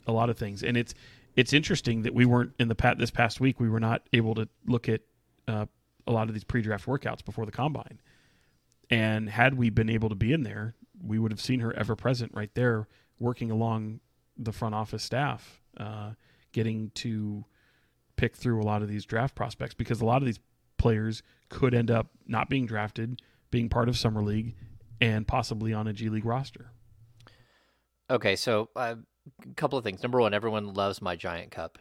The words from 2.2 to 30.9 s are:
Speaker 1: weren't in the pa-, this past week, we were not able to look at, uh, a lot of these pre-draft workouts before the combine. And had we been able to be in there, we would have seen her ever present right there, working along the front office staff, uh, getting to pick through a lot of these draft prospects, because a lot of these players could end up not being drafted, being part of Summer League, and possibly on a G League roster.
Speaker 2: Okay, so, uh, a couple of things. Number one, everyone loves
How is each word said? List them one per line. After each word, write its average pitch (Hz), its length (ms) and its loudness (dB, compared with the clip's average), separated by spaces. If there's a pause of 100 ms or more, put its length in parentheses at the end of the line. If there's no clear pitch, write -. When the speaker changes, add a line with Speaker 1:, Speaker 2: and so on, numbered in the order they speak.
Speaker 1:
weren't 123 320 4
in 117 120 2
the 113 60 0
pa-, - 200 4
this 120 160 -2
past - 280 0
week, 131 200 2
we 117 100 2
were 113 100 2
not 113 220 0 (120)
able 113 200 4
to 110 160 -2 (160)
look 120 240 0
at, 110 120 0 (460)
uh, 107 200 -4 (400)
a 123 40 0
lot 113 160 0
of 110 60 -4
these 107 100 -6
pre-draft 107 440 -2
workouts 123 360 -4
before 107 220 -8
the 107 60 -10
combine. 135 500 -6 (880)
And 110 400 2
had 123 300 4
we 120 100 4
been 110 200 2
able 113 200 2
to 107 60 -4
be 110 180 2
in 165 80 2
there, 107 320 -6 (320)
we 110 140 0
would 110 120 0
have 107 100 -8
seen 127 180 0
her 117 140 -2
ever 110 220 -2
present 120 380 0
right - 220 -6
there, 117 320 2 (320)
working 117 320 -2
along 110 480 -2 (380)
the 113 140 -4
front 110 220 -4
office 107 300 -4
staff, 127 580 -4 (160)
uh, 107 340 -10 (400)
getting 110 440 -2
to 107 500 -4 (720)
pick - 180 2
through 113 260 0
a - 20 0
lot 104 180 2
of 104 60 -4
these 104 160 -6
draft 117 320 -2
prospects, - 380 -6
because - 260 -2
a 120 60 0
lot 120 160 4
of 135 40 0
these 117 140 -2 (380)
players 110 440 2 (280)
could 123 240 2
end 117 180 4
up 113 160 2 (200)
not 113 220 0
being 135 160 0
drafted, 113 560 -4 (300)
being 120 160 2
part 120 220 2
of 120 80 0
Summer 107 260 0
League, 110 320 -2 (460)
and 110 260 2
possibly 113 460 -2
on 107 140 -2
a 107 40 -4
G 107 160 -4
League 107 160 -2
roster. 120 480 -6 (1400)
Speaker 2:
Okay, 104 280 2
so, 113 380 0
uh, 117 200 -4 (480)
a 127 120 -18
couple 139 220 -2
of 120 60 -4
things. 95 180 -6
Number 123 200 2
one, 107 120 4
everyone 104 400 -2
loves 98 280 -2